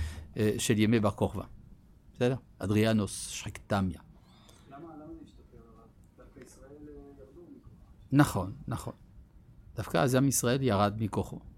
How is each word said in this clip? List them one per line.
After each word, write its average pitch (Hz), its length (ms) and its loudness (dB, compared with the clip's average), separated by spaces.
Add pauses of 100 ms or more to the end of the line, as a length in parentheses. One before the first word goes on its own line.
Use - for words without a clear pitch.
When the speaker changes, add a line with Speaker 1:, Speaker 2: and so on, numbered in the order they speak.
(360)
Speaker 1:
אה, 107 220 4
של 107 200 2
ימי 110 220 6
בר 101 100 4
כוכבא. 98 340 -2 (680)
בסדר? 123 200 2 (240)
אדריאנוס, 107 680 2
שחקטמיה. - 720 -4 (680)
Speaker 2:
למה, - 80 -18
למה 311 360 -16
זה 330 100 -18
השתפר? - 340 -20 (600)
דווקא - 220 -20
ישראל, 131 300 -20 (180)
אה, 147 40 -18 (260)
ירדו 117 220 -20 (160)
מכוחו. - 180 -20 (380)
Speaker 1:
נכון, 104 400 2 (160)
נכון. 117 240 -8 (840)
דווקא 135 220 -4
אז 131 160 4
עם 131 140 4
ישראל 127 340 2
ירד 101 360 4
מכוחו, 101 400 -4 (200)